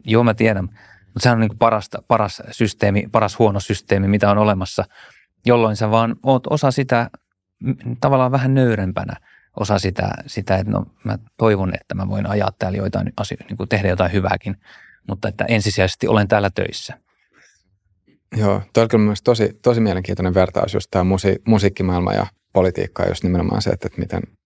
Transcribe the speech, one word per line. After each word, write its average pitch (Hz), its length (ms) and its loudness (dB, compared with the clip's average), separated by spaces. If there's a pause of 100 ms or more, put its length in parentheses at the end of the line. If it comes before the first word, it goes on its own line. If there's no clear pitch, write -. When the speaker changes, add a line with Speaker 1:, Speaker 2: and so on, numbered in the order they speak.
Speaker 1:
joo 113 180 4
mä 113 100 4
tiedän, 110 300 0 (420)
mut - 180 -10
sehän 120 120 4
on 113 40 2
niinku 110 200 0
parasta, 113 480 0
paras 107 340 0 (100)
systeemi, 101 600 0
paras 107 280 0
huono 101 200 2
systeemi, 98 480 -2
mitä 101 240 4
on 101 60 2
olemassa, 104 480 0 (600)
jolloin 117 300 4
sä 107 160 -2
vaan 113 320 2
oot 131 260 0
osa 147 220 0
sitä, 127 380 0 (500)
m-, 135 120 -4 (300)
tavallaan 131 300 2
vähän 131 220 0
nöyrempänä 107 600 0 (460)
osa 104 200 0
sitä, 98 300 -2 (180)
sitä, 95 300 -4
että 98 140 -2
no - 140 -2 (180)
mä 107 140 -4 (200)
toivon, 95 440 2
että - 140 -10
mä 95 140 -6
voin 101 200 -4
ajaa 101 200 0 (100)
täällä 95 180 -4
joitain 98 440 -4
asio-, - 260 -10
niinku 104 180 -10
tehdä 101 220 -2
jotain 90 240 0
hyvääkin, 95 440 -2 (520)
mutta 101 200 -6
että - 200 -4
ensisijaisesti 101 600 0
olen 104 200 4
täällä 101 220 2
töissä. - 440 -8 (1400)
Speaker 2:
Joo, 98 240 2 (120)
toi 113 100 6
on 113 60 0
kyllä 110 120 4
mun 104 40 4
mielestä 104 200 -2
tosi, 113 360 2
tosi 117 200 2
mielenkiintoinen 92 520 -2
vertaus, 92 400 2
just 101 180 -4
tää 92 120 2
musi-, 95 440 0
musiikkimaailma 95 640 0
ja 71 120 0 (280)
politiikka, 92 540 0
just 90 160 -4
nimenomaan 90 380 0
se, - 80 -2
että, - 180 -4
että - 120 -12
miten - 220 -6 (240)